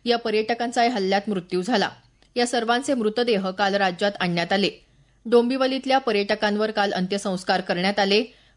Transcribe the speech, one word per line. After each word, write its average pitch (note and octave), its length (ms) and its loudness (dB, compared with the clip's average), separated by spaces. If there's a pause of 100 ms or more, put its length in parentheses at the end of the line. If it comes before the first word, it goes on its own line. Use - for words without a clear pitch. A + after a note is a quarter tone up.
या A#3 140 2
पर्यटकांचा A#3 680 0
या A#3+ 60 2
हल्ल्यात G3 380 0
मृत्यू F3+ 340 -2
झाला. G3+ 280 0 (460)
या A#3+ 100 2
सर्वांचे A#3+ 480 0
मृतदेह G#3+ 560 0
काल G3 240 0
राज्यात G3 460 0
आणण्यात F3 320 0
आले. G3 180 2 (560)
डोंबिवलीतल्या C4 720 2
पर्यटकांवर G#3 720 0
काल G#3 220 0
अंत्यसंस्कार F#3 680 -2
करण्यात F#3 380 -2
आले. G3+ 260 2 (320)